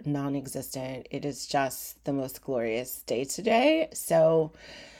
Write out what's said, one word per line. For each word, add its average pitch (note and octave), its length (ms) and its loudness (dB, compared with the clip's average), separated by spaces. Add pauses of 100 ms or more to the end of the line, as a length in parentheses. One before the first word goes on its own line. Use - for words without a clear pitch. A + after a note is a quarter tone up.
non-existent. C3+ 1080 -4
It C#3 140 -6
is C#3+ 200 -8
just - 600 -2
the C#3+ 80 -2
most C3+ 280 -4
glorious A#2+ 600 -2
day B2+ 220 -2
today. A#3+ 640 2
So D#3+ 600 4 (460)